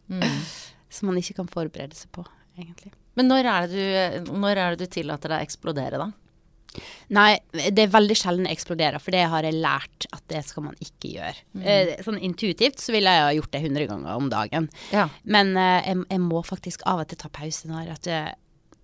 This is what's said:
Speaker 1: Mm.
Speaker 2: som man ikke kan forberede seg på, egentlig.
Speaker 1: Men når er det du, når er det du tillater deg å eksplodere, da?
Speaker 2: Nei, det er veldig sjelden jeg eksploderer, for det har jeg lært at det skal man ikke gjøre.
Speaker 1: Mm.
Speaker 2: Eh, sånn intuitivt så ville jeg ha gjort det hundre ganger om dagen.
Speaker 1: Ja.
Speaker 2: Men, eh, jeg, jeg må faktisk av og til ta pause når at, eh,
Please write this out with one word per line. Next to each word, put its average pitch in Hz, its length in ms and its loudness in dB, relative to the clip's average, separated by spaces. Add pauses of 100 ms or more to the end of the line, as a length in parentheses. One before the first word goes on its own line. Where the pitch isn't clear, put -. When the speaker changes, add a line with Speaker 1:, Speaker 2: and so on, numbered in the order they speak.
Speaker 1:
Mm. 185 160 -4 (720)
Speaker 2:
som - 160 -4
man 185 100 0
ikke 180 160 -6
kan 185 140 -6
forberede 156 480 -8
seg - 160 -20
på, 175 100 -14 (340)
egentlig. 175 360 -18 (240)
Speaker 1:
Men 254 120 4
når 262 200 6
er 180 180 2
det 185 140 -4 (420)
du, 170 100 -10
når 202 240 2
er 175 200 0
det 180 100 -6
du 180 80 -12
tillater 151 400 -4
deg 151 80 -2
å 151 60 -6
eksplodere, 139 500 -6
da? 175 120 -4 (1000)
Speaker 2:
Nei, 208 240 8 (160)
det 190 320 2
er 202 100 6
veldig 208 240 6
sjelden 180 300 0
jeg 160 100 -2
eksploderer, 156 460 -2
for 185 100 -4
det 180 160 4
har 160 160 0
jeg 160 140 0
lært 139 500 -2
at - 200 -18
det 156 160 -8
skal 151 200 -10
man 147 140 -12
ikke - 320 -12
gjøre. 82 240 -8 (160)
Speaker 1:
Mm. 190 160 -10
Speaker 2:
Eh, 190 240 4 (100)
sånn 202 220 -6
intuitivt 190 580 0
så 233 140 -4
ville 196 180 6
jeg 156 140 6
ha 147 80 4
gjort 151 180 -2
det 139 80 -4
hundre 147 280 -2
ganger 90 260 -8
om 131 160 -2
dagen. 113 380 -2 (200)
Speaker 1:
Ja. 196 200 2 (140)
Speaker 2:
Men, 202 340 4
eh, 185 340 4
jeg, 185 160 -2
jeg 185 160 0
må 170 220 0
faktisk - 420 -10
av 175 160 0
og 156 80 -8
til 165 100 -16
ta 151 80 -14
pause 156 400 -10
når 165 240 -8
at, 160 160 -10
eh, 156 220 -4 (540)